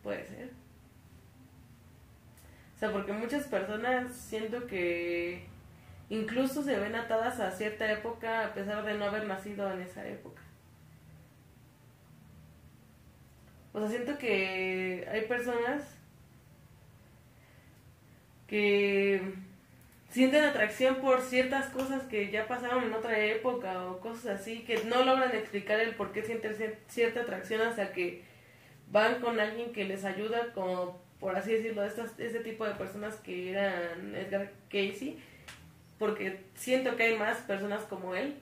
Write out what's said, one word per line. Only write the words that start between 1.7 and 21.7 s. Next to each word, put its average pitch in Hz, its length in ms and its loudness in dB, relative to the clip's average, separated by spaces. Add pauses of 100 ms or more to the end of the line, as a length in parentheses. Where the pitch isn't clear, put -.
O - 40 -20
sea, 208 120 0
porque 196 220 -2
muchas 233 320 -2
personas 233 720 0
siento 220 500 -4
que 175 800 -2 (640)
incluso 247 540 0
se 254 160 2
ven 214 160 -2
atadas 233 440 0
a 190 120 0
cierta 214 400 -2
época 226 540 -2
a 202 80 -4
pesar 208 300 -4
de 208 120 -2
no 208 100 0
haber 208 220 0
nacido 196 440 -4
en 185 100 -6
esa 180 260 -10
época. - 340 -14 (3250)
O 214 60 -4
sea, 214 100 0
siento 247 280 -2
que 185 920 0
hay 220 160 0
personas 247 560 0 (2750)
que 202 840 4 (760)
sienten 262 340 8
atracción 254 520 4
por 262 260 4
ciertas 262 460 2
cosas 262 360 -2